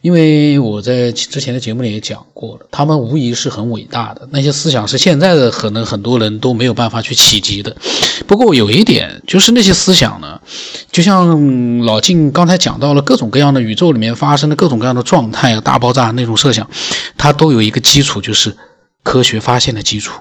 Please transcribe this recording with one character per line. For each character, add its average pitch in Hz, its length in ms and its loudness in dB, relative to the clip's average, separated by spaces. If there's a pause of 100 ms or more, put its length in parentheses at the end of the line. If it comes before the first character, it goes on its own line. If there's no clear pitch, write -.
因 175 100 0
为 151 480 4
我 107 220 -2
在 123 300 0
之 - 280 -8
前 123 140 -6
的 127 60 -4
节 113 140 -8
目 123 80 -6
里 110 120 -4
也 107 60 -6
讲 - 340 -12
过 - 240 -14
了， - 140 -20
他 143 140 -2
们 156 140 0
无 123 180 -4
疑 120 160 -2
是 131 160 -4
很 113 220 -6
伟 104 120 -6
大 113 300 -8
的， - 180 -20
那 143 100 -2
些 143 100 0
思 147 180 -4
想 113 180 -2
是 131 100 -4
现 147 220 2
在 180 140 4
的 131 160 4
可 107 200 -4
能 110 160 -4
很 107 180 -6
多 120 160 0
人 107 200 -2
都 127 140 0
没 117 120 -2
有 120 80 0
办 117 160 -2
法 113 120 -6
去 113 140 -8
企 - 240 2
及 101 240 -4
的。 - 120 -10 (520)
不 202 100 4
过 226 160 4
有 107 160 2
一 151 140 4
点， - 420 0
就 185 140 2
是 226 140 4
那 240 80 4
些 190 120 4
思 185 200 0
想 104 260 0
呢， 76 220 -16 (500)
就 175 100 2
像 147 760 4
老 110 220 0
静 156 300 2
刚 143 140 2
才 180 120 2
讲 - 220 -4
到 143 140 2
了 143 80 4
各 - 140 2
种 110 140 -4
各 123 100 0
样 143 140 4
的 131 80 2
宇 110 120 -2
宙 170 180 2
里 123 60 2
面 113 180 -2
发 143 200 0
生 151 140 0
的 151 60 0
各 165 120 2
种 131 100 0
各 113 80 -2
样 127 80 0
的 123 80 -2
状 120 300 0
态 113 240 0
啊， 110 60 -4
大 123 180 -2
爆 123 140 0
炸 120 180 0
那 123 140 -2
种 113 100 -2
设 135 160 2
想， 107 180 -4 (480)
它 147 140 2
都 147 220 4
有 113 80 4
一 107 100 2
个 117 80 -2
基 - 240 2
础， - 180 -4
就 104 120 -6
是 - 220 -2 (480)
科 131 200 2
学 110 160 -2
发 123 180 0
现 117 160 -2
的 104 80 -6
基 104 180 -4
础。 - 220 -10